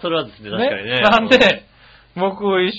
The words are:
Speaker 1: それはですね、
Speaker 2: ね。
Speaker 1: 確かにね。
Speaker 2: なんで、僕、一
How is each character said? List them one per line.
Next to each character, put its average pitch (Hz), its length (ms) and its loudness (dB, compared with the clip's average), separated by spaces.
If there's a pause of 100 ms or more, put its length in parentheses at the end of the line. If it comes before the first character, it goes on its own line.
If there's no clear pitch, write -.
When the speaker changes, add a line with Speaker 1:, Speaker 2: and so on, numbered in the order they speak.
Speaker 1:
そ 180 80 -4
れ 165 60 0
は 156 80 -2
で 107 120 -16
す 107 60 -20
ね、 104 80 -14
Speaker 2:
ね。 135 80 -6
Speaker 1:
確 254 120 0
か 202 120 -4
に 107 80 -8
ね。 123 120 0
Speaker 2:
な 214 180 4
ん 220 80 -6
で、 247 340 4 (540)
僕、 190 480 0
一 185 140 -2